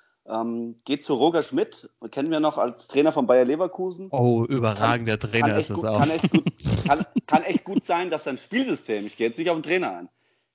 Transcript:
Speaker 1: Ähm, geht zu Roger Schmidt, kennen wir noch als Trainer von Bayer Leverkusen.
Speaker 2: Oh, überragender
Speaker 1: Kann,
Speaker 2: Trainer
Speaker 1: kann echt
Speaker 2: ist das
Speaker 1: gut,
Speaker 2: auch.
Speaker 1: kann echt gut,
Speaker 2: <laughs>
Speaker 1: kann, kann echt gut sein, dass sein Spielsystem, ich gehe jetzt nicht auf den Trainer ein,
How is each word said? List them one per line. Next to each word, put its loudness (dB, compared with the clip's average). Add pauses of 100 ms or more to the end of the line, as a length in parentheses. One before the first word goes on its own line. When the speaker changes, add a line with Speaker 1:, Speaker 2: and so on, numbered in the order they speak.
(260)
Speaker 1:
Ähm, -6
geht -4
zu -2
Roger 2
Schmidt, -4 (220)
kennen -4
wir 0
noch 0
als -2
Trainer 2
von 2
Bayer 6
Leverkusen. -4
Speaker 2:
Oh, 4
überragender 0
Speaker 1:
Kann, -6
Speaker 2:
Trainer 2
Speaker 1:
kann 2
echt -2
Speaker 2:
ist -
das -4
Speaker 1:
gut, -4
Speaker 2:
auch. 2
Speaker 1:
kann 4
echt 0
gut, 4 (220)
Speaker 2:
<laughs> 0
Speaker 1:
kann, 2 (200)
kann 0
echt -2
gut -2
sein, -2
dass -4
sein -6
Spielsystem, -4
ich -14
gehe 0
jetzt -10
nicht -2
auf 0
den -6
Trainer -2
ein, -14 (460)